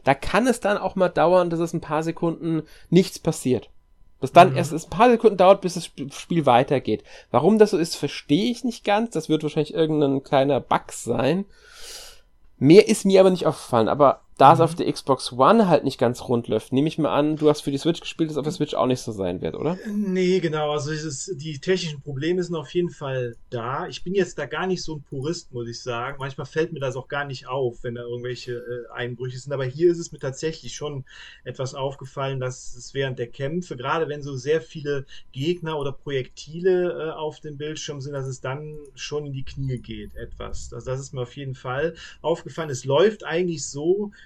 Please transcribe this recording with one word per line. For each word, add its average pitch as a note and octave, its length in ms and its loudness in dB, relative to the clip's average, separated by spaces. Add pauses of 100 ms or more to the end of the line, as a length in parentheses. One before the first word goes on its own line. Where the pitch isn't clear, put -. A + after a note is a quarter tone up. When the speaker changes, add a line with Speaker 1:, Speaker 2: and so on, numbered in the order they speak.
Speaker 1:
Da C3 80 4
kann G#3 340 0
es A#3 140 0
dann G3+ 160 0
auch F#3 180 -4
mal F3+ 140 4
dauern, F3 400 4
dass E3 100 -2
es E3+ 140 -2
ein E3+ 80 -2
paar D#3 220 -2
Sekunden E3 600 -2 (260)
nichts F#3 300 4
passiert. B2+ 500 -2 (520)
Dass C3 100 -4
dann F3 200 10
Speaker 2:
Mhm. C3 60 0
Speaker 1:
erst E3 160 -2
ein D#3 160 -6
paar A3+ 200 6
Sekunden A3+ 280 4
dauert, G3 220 8
bis F3+ 140 -4
das E3+ 180 -6
Sp-, C#3 200 -10
Spiel E3+ 340 -2
weitergeht. B2 580 4 (280)
Warum F3+ 280 4
das G#3 120 8
so G3 60 0
ist, E3+ 200 0
verstehe E3 520 0
ich A#3 140 -4
nicht A#3+ 220 -6
ganz. A3 260 0
Das D#3+ 160 -4
wird D#3 160 0
wahrscheinlich D3 300 -2
irgendein D3+ 500 2
kleiner C3+ 380 2
Bug - 320 -2
sein. C3+ 500 0 (1160)
Mehr D#3+ 300 8
ist G#3+ 180 0
mir F#3+ 140 6
aber F#3+ 100 8
nicht F#3 160 0
aufgefallen, A#2 440 0
aber C#3 320 4 (180)
da C#3 140 10
es C3 60 4
Speaker 2:
Mhm. E3+ 60 6
Speaker 1:
auf E3 100 -2
der - 180 -2
Xbox - 400 -2
One F#3 340 6
halt E3 160 4
nicht C3+ 140 -4
ganz B2 300 0
rund A#2+ 200 0
läuft, A2 240 -2
nehme D3 160 2
ich E3 120 -4
mal C3+ 120 0
an, D3+ 260 2
du D3+ 120 4
hast D3 120 2
für C#3+ 100 0
die C#3 80 4
Switch E3 220 0
gespielt, - 280 -4
dass D#3 80 -6
auf D3+ 60 -4
der D3+ 80 -2
Switch - 240 -4
auch - 100 4
nicht B2+ 140 2
so - 120 -8
sein F#2 300 -4
wird, D#2+ 140 -4
oder? F3+ 240 -2 (120)
Speaker 2:
Nee, F#3 500 0
genau, D3+ 320 -2
also D3 180 -4
es D#3 120 -6
ist, D3+ 380 -10
die D#3 160 -8
technischen E3+ 440 -2
Probleme D#3 420 -2
sind E3+ 120 -6
auf D3 160 -8
jeden F3 200 0
Fall B2+ 440 -6 (140)
da. B2+ 380 -6
Ich - 160 -12
bin F3+ 100 -4
jetzt F#3 240 0
da D3 80 -6
gar E3 220 -6
nicht F3+ 160 -2
so D#3+ 100 -6
ein C#3+ 80 -10
Purist, C#3 520 -8
muss A#2+ 140 -8
ich A#2 140 -12
sagen. B2 380 -8
Manchmal C3+ 260 -8
fällt E3 260 -2
mir D3 80 -10
das B2+ 160 -4
auch B2+ 120 -10
gar C#3+ 180 -6
nicht C3+ 220 -12
auf, B2+ 360 -4
wenn A#2+ 120 -6
da A#2+ 80 -12
irgendwelche, A#2+ 540 -10
äh, A#2+ 360 -12
Einbrüche B2 460 -8
sind, C#3 140 -8
aber C3+ 120 -4
hier D3 240 2
ist E3+ 80 2
es E3 140 -10
mir D3+ 80 -18
tatsächlich D#3 560 -8
schon D3 300 -10 (380)
etwas C3 300 -8
aufgefallen, C3+ 640 -6
dass - 360 -8
es - 180 -18
während C3+ 240 -4
der A#2+ 120 -6
Kämpfe, E3 460 -6
gerade D3 320 -2
wenn D3 140 -8
so C#3 140 -10
sehr D3 260 0
viele C#3+ 460 -6 (240)
Gegner D#3+ 480 -4
oder C#3 140 -4
Projektile, D#3+ 1160 -2
äh, - 20 -6
auf D#3 300 -8
dem D3 180 -14
Bildschirm D3+ 440 -8
sind, C#3+ 120 -10
dass C3+ 140 -6
es C3 120 -10
dann D3+ 360 -8 (180)
schon D3 320 -8
in C#3+ 80 -8
die C3+ 120 -6
Knie C3 340 -4
geht, G#2+ 360 -12
etwas. - 580 -8
Also B2 180 -8
das C3 80 -4
ist C3+ 160 -12
mir B2+ 60 -6
auf A#2+ 140 -8
jeden C3+ 200 -8
Fall C#3+ 400 -4 (260)
aufgefallen. D#3+ 480 -4
Es C3 160 -8
läuft F3 400 4
eigentlich D#3+ 400 -4
so F#3 460 -2 (140)